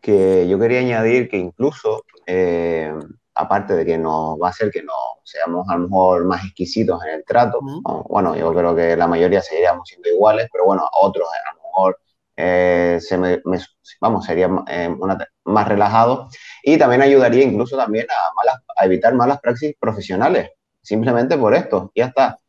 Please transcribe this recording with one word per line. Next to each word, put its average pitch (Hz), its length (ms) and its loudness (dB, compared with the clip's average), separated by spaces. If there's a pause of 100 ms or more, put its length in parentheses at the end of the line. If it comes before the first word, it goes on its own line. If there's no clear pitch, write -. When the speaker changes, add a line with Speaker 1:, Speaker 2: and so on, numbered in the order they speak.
Speaker 1:
Que 95 460 4
yo 98 100 2
quería 117 220 2
añadir 120 480 2
que 107 100 -6
incluso, 107 680 -4 (200)
eh, 85 680 -2 (420)
aparte 98 400 -2
de 80 100 0
que 82 120 0
nos 78 440 -4
va 87 60 -2
a 90 40 -2
hacer 104 200 -4
que 85 120 -8
nos 73 120 -10 (300)
seamos 85 440 -6
a 85 60 -2
lo 87 140 -2
mejor 92 360 4
más 92 200 -2
exquisitos 92 600 -4
en 80 100 -8
el 80 100 -12
trato, 120 340 0
Speaker 2:
Ujú. 139 240 -10
Speaker 1:
o, 78 240 -8
bueno, 87 280 0
yo 82 180 -2
creo 85 220 2
que 85 200 2
la 85 120 2
mayoría 87 340 2
seguiríamos 87 480 -2
siendo 87 200 -8
iguales, 107 440 2
pero 90 120 0
bueno, 92 180 2
a - 60 -2 (160)
otros 92 220 -2
a - 260 -10
lo - 100 -20
mejor, - 360 -2 (380)
eh, 87 640 2
se 92 160 -4
me, 90 280 -2
me, 90 140 -2 (400)
vamos, 110 260 -2
sería, 90 240 0 (200)
eh, 87 180 -6 (120)
una, - 180 -4 (280)
más 107 220 0
relajado, 110 600 2 (340)
y 151 140 4
también 139 240 4
ayudaría 131 420 6
incluso 127 320 0
también 113 340 -2
a 90 260 -2
malas, 127 260 -2 (160)
a 98 80 4
evitar 95 280 2
malas 127 280 0
praxis 120 380 -4
profesionales, 107 680 -2 (320)
simplemente 120 560 0
por 113 160 2
esto, 104 400 -2
ya 117 140 0
está. 131 300 -2 (120)